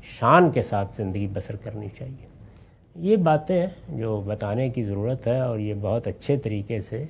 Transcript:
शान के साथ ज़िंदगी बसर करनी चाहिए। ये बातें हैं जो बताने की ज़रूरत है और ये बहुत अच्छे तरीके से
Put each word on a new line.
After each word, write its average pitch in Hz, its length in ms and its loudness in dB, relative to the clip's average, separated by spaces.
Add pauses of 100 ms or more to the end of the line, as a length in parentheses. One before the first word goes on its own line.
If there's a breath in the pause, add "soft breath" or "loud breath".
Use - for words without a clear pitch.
(120)
शान 156 400 6
के 127 120 2
साथ 98 340 -2
ज़िंदगी 101 320 -2
बसर 98 280 -6
करनी 104 320 -10
चाहिए। - 380 -14 (680 soft breath)
ये 185 240 4
बातें 156 360 4
हैं 175 440 -2
जो 110 240 0
बताने 107 460 -2
की 120 140 -2
ज़रूरत 107 440 -2
है 127 140 2
और 120 180 -2
ये 104 160 -2
बहुत 104 320 -2
अच्छे 120 300 0
तरीके 107 440 -4
से 120 280 -8